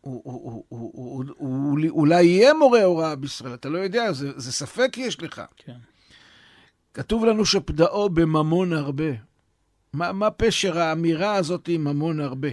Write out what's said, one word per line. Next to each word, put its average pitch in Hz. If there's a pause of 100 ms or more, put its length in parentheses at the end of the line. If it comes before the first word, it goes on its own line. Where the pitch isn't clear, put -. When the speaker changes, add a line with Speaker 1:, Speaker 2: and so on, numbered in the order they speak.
Speaker 1:
הוא, 127
הוא, 123
הוא, 113
הוא, 117
הוא, 127 (140)
הוא, 143
הוא 160
אולי 160
יהיה 196
מורה 254
הוראה 160
בישראל, 131
אתה 135
לא 160
יודע, 196
זה, 139
זה 127
ספק 226
יש 233
לך. 151 (160)
Speaker 2:
כן. 120 (1160)
Speaker 1:
כתוב 220
לנו 214
שפדאו 185
בממון 160
הרבה. 147 (840)
מה, 170
מה 208
פשר 202
האמירה 165
הזאת 175
עם 170
ממון 151
הרבה? 135